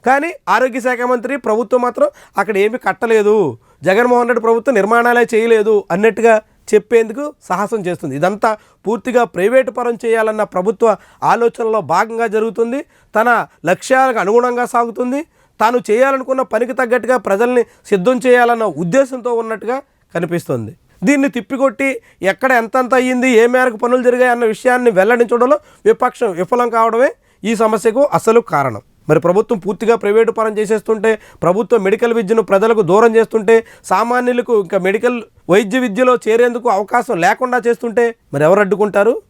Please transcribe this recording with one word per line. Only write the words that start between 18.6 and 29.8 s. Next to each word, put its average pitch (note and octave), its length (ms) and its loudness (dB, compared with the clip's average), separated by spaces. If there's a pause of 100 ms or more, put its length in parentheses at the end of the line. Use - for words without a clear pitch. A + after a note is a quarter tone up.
ఉద్దేశంతో B3 500 -2 (100)
ఉన్నట్టుగా A3 340 -6 (380)
కనిపిస్తుంది. D#3 580 -6 (340)
దీన్ని C#4 300 2
తిప్పికొట్టి C4+ 520 -2 (440)
ఎక్కడ C4 180 -2 (120)
ఎంతెంత A#3+ 360 -2
అయ్యింది, B3+ 320 0 (120)
ఏ - 20 4 (100)
మేరకు B3+ 300 0
పనులు B3 240 0
జరిగాయి B3 260 2
అన్న A#3+ 180 -2
విషయాన్ని B3 460 0
వెల్లడించడంలో A#3+ 600 2 (300)
విపక్షం A3+ 420 0 (100)
విఫలం A#3+ 360 -2
కావడమే A3+ 320 2 (340)
ఈ A3 100 -2 (100)
సమస్యకు A3 400 0 (160)
అసలు A3+ 220 2 (120)
కారణం. C3 300 -2 (260)
మరి D#3 160 4
ప్రభుత్వం G3+ 400 0
పూర్తిగా G#3+ 360 0